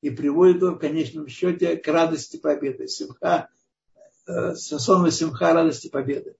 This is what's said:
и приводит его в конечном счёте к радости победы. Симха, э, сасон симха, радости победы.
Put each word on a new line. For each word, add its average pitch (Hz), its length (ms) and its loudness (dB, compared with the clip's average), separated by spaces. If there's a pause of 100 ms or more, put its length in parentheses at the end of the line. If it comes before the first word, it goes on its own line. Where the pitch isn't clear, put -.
и 143 100 -4
приводит 165 520 4
его 180 100 2
в - 60 -8
конечном 151 500 -4
счёте 170 480 -2
к - 120 -8
радости 160 480 0
победы. 143 520 -2
Симха, - 600 -4 (800)
э, - 280 -4
сасон 170 560 2
симха, 165 420 0
радости 165 360 2
победы. 139 520 -6